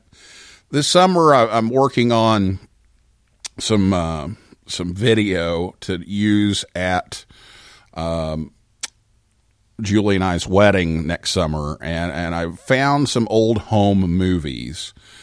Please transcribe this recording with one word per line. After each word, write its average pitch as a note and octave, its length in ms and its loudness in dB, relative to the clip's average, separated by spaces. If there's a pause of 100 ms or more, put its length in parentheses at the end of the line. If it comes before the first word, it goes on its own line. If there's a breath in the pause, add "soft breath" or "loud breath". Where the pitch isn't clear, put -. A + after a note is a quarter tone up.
(680 soft breath)
this C#3+ 180 -2
summer, F3+ 460 4
I, A#2+ 140 6
I'm A2+ 220 0
working B2+ 420 2
on A2 480 2 (960)
some, G2 360 2
uh, E2 360 -4 (360 soft breath)
some F2 280 -8
video F#2 880 0
to F#2+ 240 -6
use G#2 600 0 (100)
at, F2+ 500 -4 (680 soft breath)
um, D#2+ 580 -6 (1300)
Julie G2+ 340 2
and F#2 80 0
I's F2 240 -2
wedding F#2 600 2
next - 240 -6
summer, D2+ 500 -4
and, E2+ 300 -6
and E2+ 240 -6
I E2+ 160 -6
found C#3 580 0
some A#2 200 -2
old A2 280 2
home G2+ 440 2
movies E2+ 920 -4 (300 soft breath)